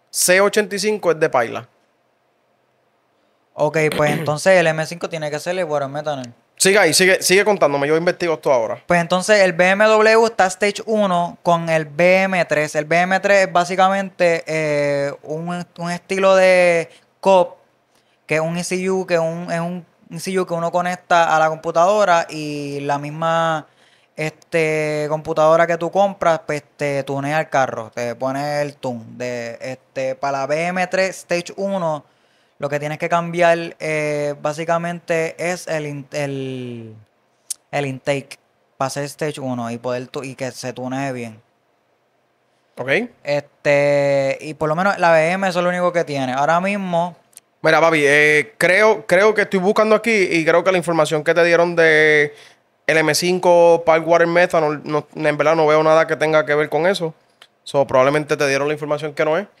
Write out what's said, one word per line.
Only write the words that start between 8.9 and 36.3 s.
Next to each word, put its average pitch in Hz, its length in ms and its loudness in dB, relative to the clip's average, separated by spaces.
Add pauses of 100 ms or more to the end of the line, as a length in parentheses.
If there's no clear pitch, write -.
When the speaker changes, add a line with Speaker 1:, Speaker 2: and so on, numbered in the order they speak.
Speaker 2:
entonces 180 400 2
el 185 120 4
B 180 180 2
M 196 140 2
W 220 420 6
está 220 200 2
stage 202 400 -2
uno 180 560 -2
con 170 260 0
el 160 160 0
B 175 380 2
M 190 240 0
tres. 151 280 -2
El 151 120 -2
B 165 140 2
M 185 200 0
tres 196 260 4
es 170 60 -8
básicamente, 180 920 0
eh, 147 680 -2 (100)
un, 170 440 -8 (120)
un 170 120 -8
estilo 190 460 2
de 180 540 4 (300)
COP, 185 360 2 (720)
que 151 80 -2
es 156 80 0
un 170 160 -4
E 175 60 -6
C 185 260 -4
U, 190 160 -2
que 175 80 -2
es 170 60 2
un, 170 300 -6
es 170 100 -4
un 175 260 -8 (240)
E 165 100 -14
C 190 180 -4
U 185 60 0
que 175 80 -8
uno 170 180 -4
conecta 175 640 0
a 156 40 4
la 156 100 2
computadora 170 800 2
y 147 520 -8
la 143 180 -4
misma, 160 680 -4 (480)
este, 156 920 -4
computadora 156 580 2
que 170 120 -2
tú 170 120 -4
compras, 180 540 0
pues, 147 180 -6 (140)
te 139 280 -4
tunea 143 360 -4
el 156 80 -6
carro, 117 460 -2
te 120 200 -6
pone 139 460 -4
el 147 160 -6
tune 120 260 -8 (140)
de, 120 460 -8
este, 131 520 -8
para 139 260 -6
la 135 60 -6
B 151 200 -2
M 180 220 -4
tres 185 320 -4
stage 175 360 -6
uno, 185 480 -6 (540)
lo 143 100 -6
que 147 100 -4
tienes 147 200 -8
que 170 100 -6
cambiar, 170 720 0
eh, 151 640 -4
básicamente 165 960 -4
es 175 280 -6
el 156 200 -6
in-, 143 260 -12
el, 131 800 -8 (760)